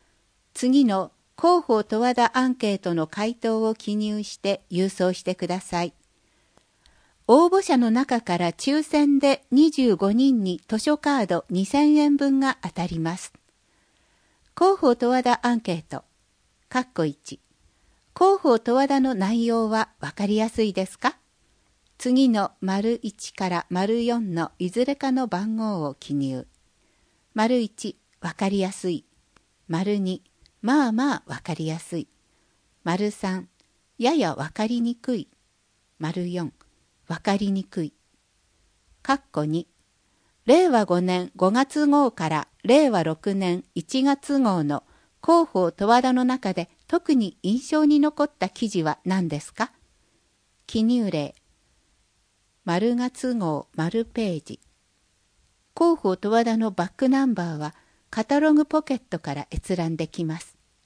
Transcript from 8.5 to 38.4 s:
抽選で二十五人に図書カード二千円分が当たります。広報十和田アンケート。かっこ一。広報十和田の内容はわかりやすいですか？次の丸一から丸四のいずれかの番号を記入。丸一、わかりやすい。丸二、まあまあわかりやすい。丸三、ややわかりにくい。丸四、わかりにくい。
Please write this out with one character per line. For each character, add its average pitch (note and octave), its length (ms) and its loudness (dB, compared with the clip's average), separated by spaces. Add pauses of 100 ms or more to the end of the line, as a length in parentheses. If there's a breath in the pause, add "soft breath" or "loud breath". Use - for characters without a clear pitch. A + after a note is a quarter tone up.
抽 D4 300 -2
選 D4 360 2
で C#4 320 0
二 D4+ 200 6
十 B3 240 2
五 G3 160 0
人 B3 320 2
に F3+ 240 -2
図 A3 120 -4
書 D4 180 0
カ C#4+ 220 0
ー G3+ 80 -2
ド F3 220 -2
二 F#3 160 0
千 D4+ 300 4
円 D4 220 4
分 C#4 220 2
が C4+ 220 0
当 F3+ 80 -8
た F3 180 -6
り E3 120 -6
ま E3 180 -4
す。 - 140 -18 (1300)
広 F#4+ 240 2
報 B3 140 4
十 A#3+ 120 -2
和 B3+ 160 0
田 A#3+ 220 2
ア A#3+ 80 0
ン A3+ 80 -2
ケ F#3+ 120 -4
ー D#3+ 100 -6
ト。 - 200 -14 (640)
か B3+ 140 -2
っ B3+ 120 -14
こ E3 120 -2
一。 - 340 -10 (760)
広 F#4+ 240 4
報 A#3+ 180 4
十 A#3 140 -2
和 C4+ 140 2
田 C#4 120 2
の C4 140 2
内 A3 320 0
容 A3+ 240 0
は A3 200 -2 (100)
わ - 120 -10
か G3+ 140 -4
り G#3 100 0
や A3 140 0
す A3+ 140 -2
い G#3 100 -2
で F#3+ 140 -4
す - 120 -20
か？ - 180 -2 (800)
次 B3+ 320 2
の G#3 220 0 (100)
丸 G3+ 420 -2
一 - 300 -12
か F#3+ 160 -4
ら F3 200 -4
丸 G#3 340 -2
四 A#3 300 -2
の E3 240 -4
い F3+ 120 -4
ず A#3 140 -2
れ C#4 120 -2
か C4+ 160 -4
の B3+ 160 0
番 G#3 280 -4
号 G#3 300 -4
を C#3 80 -6
記 - 200 -10
入。 C3+ 340 -4 (840)
丸 A#3 260 2
一、 - 380 -6 (240)
わ E3 120 -8
か G3 160 -2
り G3 100 0
や F#3 120 -2
す - 180 -6
い。 E3 160 -6 (600)
丸 F#3+ 320 -2
二、 F#3 220 -4 (400)
ま C4 260 2
あ A3+ 40 -2
ま B3 260 0
あ - 100 -18
わ C3+ 160 -10
か E3 100 -6
り D#3 140 -6
や D#3+ 100 -4
す E3+ 200 -10
い。 D#3 100 -6 (760)
丸 F#3+ 280 -2
三、 F#3 360 -8 (500)
や B3 160 0
や G#3 200 0
わ D3 160 -8
か G#3+ 160 -4
り A#3 160 -4
に A#3+ 140 -2
く B3+ 200 -6
い。 F3 120 -6 (720)
丸 F3 320 -6
四、 F3 220 -6 (540)
わ E3 100 -8
か G3+ 200 0
り G3+ 140 -2
に F#3+ 120 -2
く - 200 -8
い。 D3 100 -10 (1080)